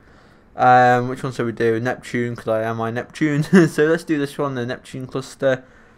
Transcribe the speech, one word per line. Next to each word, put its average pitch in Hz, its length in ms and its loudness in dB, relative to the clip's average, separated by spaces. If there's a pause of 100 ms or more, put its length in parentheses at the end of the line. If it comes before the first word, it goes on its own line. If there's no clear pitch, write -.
(540)
Um, 123 540 4
which 127 160 -8
one 135 80 -6
should 120 140 -4
we 117 60 -4
do? 113 280 0
Neptune, 120 560 -6
'cause - 100 -16
I 110 160 0
am 113 140 -4
my 113 140 -4
Neptune. 143 520 -2
<laughs> 165 260 4
So 151 180 0
let's 160 180 0
do 156 140 -4
this 139 180 -6
one, 139 180 -6
the 120 120 -4
Neptune 131 400 -12
cluster. 131 580 -2 (340)